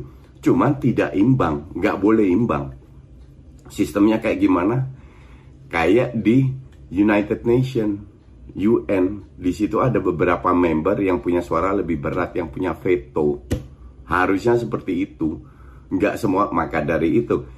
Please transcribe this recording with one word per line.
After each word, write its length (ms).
Cuman 400
tidak 320
imbang, 640
nggak 240
boleh 280
imbang. 360
Sistemnya 500
kayak 180
gimana? 500
Kayak 420
di 320
United 560
Nation, 480
U 320
N. 480
Di 160
situ 320
ada 160
beberapa 560
member 480
yang 160
punya 240
suara 320
lebih 240
berat, 400
yang 140
punya 240
veto. 680
Harusnya 560
seperti 400
itu. 400
Nggak 300
semua, 320
maka 320
dari 400
itu, 200